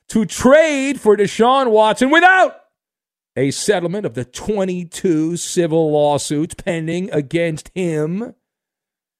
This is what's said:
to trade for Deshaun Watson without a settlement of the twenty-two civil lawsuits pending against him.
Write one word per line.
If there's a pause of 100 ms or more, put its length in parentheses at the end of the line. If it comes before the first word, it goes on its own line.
to
trade
for
Deshaun
Watson
without (760)
a
settlement
of
the
twenty-two
civil
lawsuits
pending
against
him. (840)